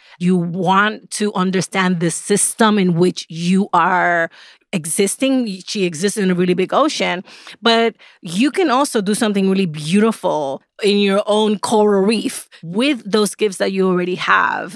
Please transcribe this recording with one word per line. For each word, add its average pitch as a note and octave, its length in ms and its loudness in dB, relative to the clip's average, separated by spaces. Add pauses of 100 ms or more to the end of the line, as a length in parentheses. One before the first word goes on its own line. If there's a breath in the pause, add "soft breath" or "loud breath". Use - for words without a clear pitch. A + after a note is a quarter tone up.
(200 soft breath)
You F3+ 160 2
want F#3 760 0
to G#3 220 -4
understand F#3 640 0
the E3+ 120 0
system G#3 640 0
in F3+ 180 2
which F3+ 340 0
you F3+ 440 0
are F3 560 2 (440 soft breath)
existing. A3+ 760 -2 (180)
She G3 200 -4
exists F3 320 -4
in F#3+ 120 0
a F#3 60 2
really F3+ 200 2
big F#3 180 -2
ocean, F#3+ 500 0 (380 loud breath)
but A3+ 340 2 (260 soft breath)
you F#3+ 300 0
can F4+ 180 2
also B3+ 300 0
do G3+ 140 0
something G3+ 360 0
really F#3+ 180 0
beautiful D#3 920 -2 (220)
in G3+ 140 2
your G3+ 280 2
own G#3+ 340 2
coral G#3 440 2
reef - 460 -2 (140 soft breath)
with A3 460 -2
those G#3 240 0
gifts G3+ 240 -2
that G3+ 140 -2
you F#3+ 160 0
already F3+ 280 0
have. F#3 600 0